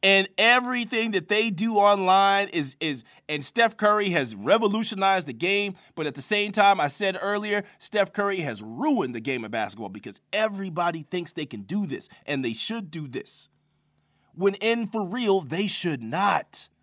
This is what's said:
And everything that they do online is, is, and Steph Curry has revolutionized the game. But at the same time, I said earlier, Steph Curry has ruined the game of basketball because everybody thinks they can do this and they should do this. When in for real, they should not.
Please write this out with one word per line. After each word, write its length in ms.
And 360
everything 720
that 160
they 220
do 260
online 720
is, 300
is, 240
and 160
Steph 320
Curry 360
has 220
revolutionized 920
the 60
game. 420
But 140
at 80
the 60
same 320
time, 260
I 80
said 340
earlier, 440
Steph 360
Curry 260
has 240
ruined 500
the 60
game 240
of 80
basketball 380
because 320
everybody 800
thinks 220
they 120
can 180
do 220
this 220
and 200
they 80
should 360
do 200
this. 400
When 220
in 320
for 160
real, 380
they 260
should 340
not. 680